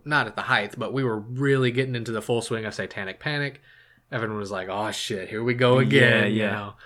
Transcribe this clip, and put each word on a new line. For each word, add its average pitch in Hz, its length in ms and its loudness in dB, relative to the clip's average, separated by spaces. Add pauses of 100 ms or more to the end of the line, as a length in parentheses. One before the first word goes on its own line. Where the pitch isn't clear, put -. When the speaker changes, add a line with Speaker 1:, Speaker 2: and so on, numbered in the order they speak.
Speaker 1:
not 143 220 2
at 107 80 -10
the 101 80 -4
height, 107 340 0
but 107 160 -6
we 135 100 0
were 113 160 0
really 127 520 2
getting 127 240 -2
into 113 160 -6
the 110 100 -4
full 117 200 0
swing 113 240 -4
of 104 80 -6
satanic 95 460 -8
panic. 143 420 -4 (500)
Everyone 113 260 -4
was 101 140 -6
like, 92 180 -6
"Oh 104 220 -2
shit, 95 380 -6
here 110 140 -4
we 123 100 0
go 123 260 6
Speaker 2:
Yeah, 131 80 4
Speaker 1:
again." 120 460 6
Speaker 2:
yeah. 107 120 2
Speaker 1:
You 101 60 0
know? 104 220 -6 (120)